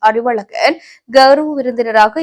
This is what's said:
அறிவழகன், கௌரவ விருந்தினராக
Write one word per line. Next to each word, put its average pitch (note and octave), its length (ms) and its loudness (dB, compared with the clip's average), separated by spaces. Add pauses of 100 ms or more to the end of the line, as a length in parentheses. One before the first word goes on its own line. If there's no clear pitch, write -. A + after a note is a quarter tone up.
அறிவழகன், A#3 680 -4 (400)
கௌரவ C#4 320 4 (100)
விருந்தினராக A3+ 640 -2